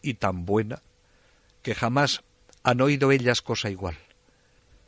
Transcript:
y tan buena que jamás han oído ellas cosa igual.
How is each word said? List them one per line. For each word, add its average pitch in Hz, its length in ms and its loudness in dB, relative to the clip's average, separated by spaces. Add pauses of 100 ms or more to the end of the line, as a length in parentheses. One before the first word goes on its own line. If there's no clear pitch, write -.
y 139 120 -4
tan 92 300 -2
buena 107 380 -2 (800)
que 113 120 -4
jamás 127 480 0 (400)
han 123 180 2
oído 135 300 4
ellas 123 320 2
cosa 113 280 -6
igual. 92 280 -6 (880)